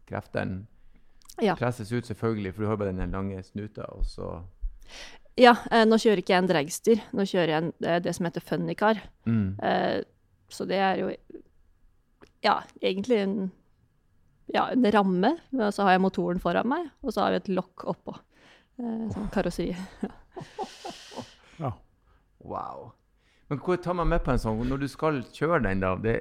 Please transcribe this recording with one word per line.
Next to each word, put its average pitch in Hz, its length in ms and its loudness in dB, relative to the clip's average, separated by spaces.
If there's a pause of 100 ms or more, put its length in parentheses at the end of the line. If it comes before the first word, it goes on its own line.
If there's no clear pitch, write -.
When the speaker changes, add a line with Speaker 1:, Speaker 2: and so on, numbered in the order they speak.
Speaker 1:
kreftene 101 600 -6 (760)
Speaker 2:
Ja. 196 140 2
Speaker 1:
presses 117 380 -4
ut 120 120 -2
selvfølgelig, 104 500 -4
for 107 80 -8
du 104 60 0
har 107 80 0
bare 101 160 -4
den 90 200 -4
lange 98 300 -6
snuta, - 500 -10
og - 120 -4
så 90 380 -6 (920)
Speaker 2:
Ja, 240 180 10 (160)
eh, 226 140 6
nå 220 120 8
kjører 214 240 4
ikke 190 140 2
jeg 180 80 6
en 185 60 2
dragster. 180 540 2 (100)
Nå 196 120 0
kjører 180 240 2
jeg 156 140 2
en, 170 100 -2 (120)
eh, 170 160 2
det 175 140 -2
som 175 120 -4
heter 170 160 -6
funny 170 320 -4
car. 214 240 2 (280)
Speaker 1:
Mm. 104 360 0
Speaker 2:
Eh, 185 400 0 (480)
så - 180 -10
det 185 80 -2
er 190 220 2
jo, 190 80 -4 (1400)
ja, 208 160 2 (240)
egentlig 202 400 0
en, 196 280 -2 (1000)
ja, - 200 2
en 247 160 2
ramme, 202 540 4 (140)
og 214 200 0
så 202 120 0
har 185 80 8
jeg 185 100 6
motoren 180 380 0
foran 185 280 0
meg, 302 220 -2 (120)
og 254 100 -4
så 196 100 -2
har 196 80 4
vi 185 60 2
et 180 120 -4
lokk - 360 -6
oppå. - 280 -6 (680)
Eh, 226 340 -6
sånn 208 180 -6
karosseri. 180 460 -2 (260)
<laughs> - 160 -8 (1400)
Speaker 3:
Ja. 139 140 -6 (680)
Speaker 1:
Wow. 90 540 -10 (580)
Men 143 100 -2
hvor 180 160 0
tar 175 180 -4
man 170 140 0
med 170 160 4
på 143 80 2
en 117 80 2
sånn, 110 240 -2
når 135 160 -2
du 139 80 -4
skal 151 340 -2
kjøre 156 400 0
den 95 200 0
da, 92 140 2
det 107 240 0